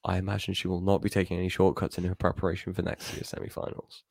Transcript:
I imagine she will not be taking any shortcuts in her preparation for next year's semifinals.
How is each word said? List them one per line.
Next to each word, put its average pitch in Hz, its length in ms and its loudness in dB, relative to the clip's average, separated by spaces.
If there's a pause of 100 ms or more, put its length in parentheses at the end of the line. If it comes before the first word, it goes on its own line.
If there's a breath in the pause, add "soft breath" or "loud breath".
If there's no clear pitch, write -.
I 92 120 2
imagine 98 360 -2
she - 140 -2
will 90 140 0
not 98 200 4
be 101 80 2
taking 90 280 2
any 92 120 0
shortcuts - 480 2
in 87 60 -2
her 92 120 0
preparation 92 580 0
for 90 100 -2
next - 300 -4
year's - 180 -8
semifinals. - 800 -10